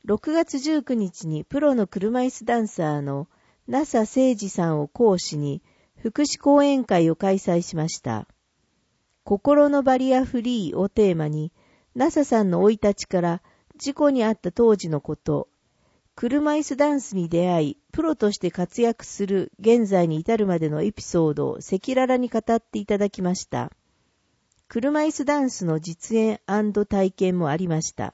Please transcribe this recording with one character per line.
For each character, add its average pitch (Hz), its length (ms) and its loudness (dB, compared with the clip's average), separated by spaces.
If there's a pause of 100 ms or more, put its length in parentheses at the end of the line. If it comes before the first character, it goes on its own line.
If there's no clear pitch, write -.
六 220 300 -2
月 330 240 0
十 294 240 0
九 254 120 -4
日 190 320 -4
に 156 180 -4
プ 285 160 -4
ロ 285 140 4
の 214 120 0
車 220 340 -2
椅 254 100 0
子 - 140 -18
ダ 240 140 0
ン 214 100 -2
サ 151 300 -2
ー - 20 -2
の 139 260 -6 (400)
那 269 200 -2
佐 233 140 0
誠 220 200 -2
二 226 300 0
さ 170 180 -2
ん 151 120 0
を 147 60 -4
講 214 300 2
師 160 220 -6
に 143 240 -4 (340)
福 233 260 -4
祉 - 160 -2
講 285 240 6
演 277 220 2
会 170 240 4
を 160 80 2
開 196 220 0
催 175 240 0
し - 140 -12
ま 156 120 -2
し - 120 -8
た。 113 280 -6 (920)
心 294 480 4
の 285 120 2
バ 262 140 4
リ 262 180 2
ア 262 120 2
フ 240 160 -4
リ 226 300 -2
ー - 40 -6
を 196 140 0
テ 202 220 2
ー 165 40 0
マ 156 120 -2
に、 151 240 -6 (420)
那 269 180 0
佐 294 120 2
さ 220 180 2
ん 190 80 2
の 175 100 2
生 208 120 6
い - 20 0
立 202 200 0
ち - 120 -10
か 175 160 0
ら 170 200 -2 (360)
事 269 160 -8
故 294 160 4
に 254 120 0
遭 220 100 2
っ - 60 -4
た - 140 -6
当 226 240 4
時 170 140 -8
の 147 100 -2
こ 151 160 -8
と、 147 320 -4 (640)
車 294 380 0
椅 302 100 0
子 277 140 -6
ダ 294 160 2
ン 277 80 0
ス - 160 -10
に 170 140 -2
出 175 200 2
会 156 200 2
い、 - 80 -12 (120)
プ 311 120 -4
ロ 320 120 0
と 208 160 0
し - 80 -10
て 175 120 -2
活 185 320 -4
躍 233 240 -2
す - 200 -6
る 190 320 -2
現 226 300 4
在 180 180 4
に 156 120 -2
至 226 180 0
る 214 100 0
ま 175 120 0
で 160 100 0
の 151 140 -2
エ 208 100 -2
ピ - 100 -16
ソ 160 280 2
ー 147 40 -4
ド 143 140 -2
を - 80 -6
赤 - 220 -6
裸 254 240 -2
々 254 160 2
に 247 100 -2
語 226 100 -4
っ 226 220 0
て - 180 -10
い 202 60 -6
た 202 140 0
だ 202 100 0
き 196 140 -8
ま 180 120 0
し - 120 -10
た。 127 260 -8 (960)
車 285 320 -2
椅 311 100 0
子 294 140 -8
ダ 294 160 0
ン 262 80 0
ス - 160 -6
の 160 160 0
実 180 380 -4
演 220 260 0
ア 208 160 -2
ン 208 120 -2
ド 208 120 0
体 190 260 0
験 185 280 0
も 160 100 0
あ 147 80 0
り 185 100 -4
ま 165 140 0
し - 120 -8
た。 104 220 -8